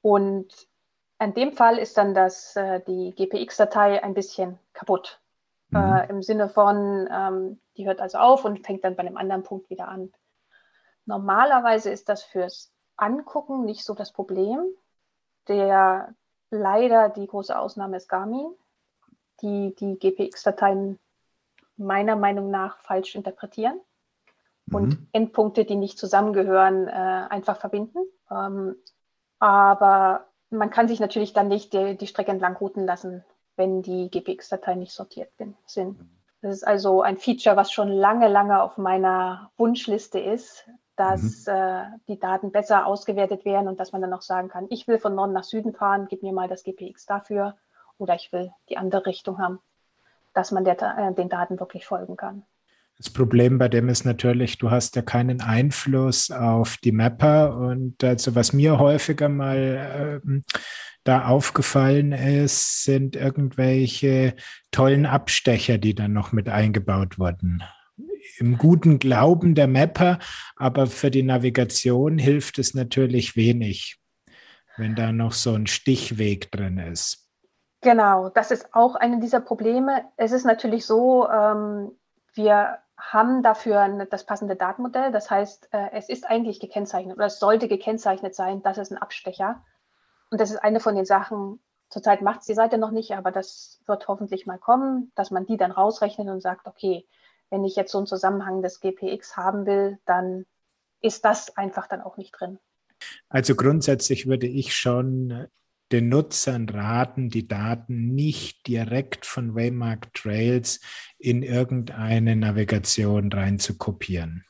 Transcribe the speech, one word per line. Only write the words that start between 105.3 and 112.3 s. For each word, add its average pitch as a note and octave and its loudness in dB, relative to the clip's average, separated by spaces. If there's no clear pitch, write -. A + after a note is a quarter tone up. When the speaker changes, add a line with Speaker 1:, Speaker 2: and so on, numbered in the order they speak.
Speaker 3:
den A#2 2
Nutzern B2+ 0
raten, A2+ -2
die A2 -4
Daten A#2 -4
nicht - -4
direkt A#2+ -4
von A#2 -6
Waymark A#2 -4
Trails A#2 -2
in B2 0
irgendeine A#2 0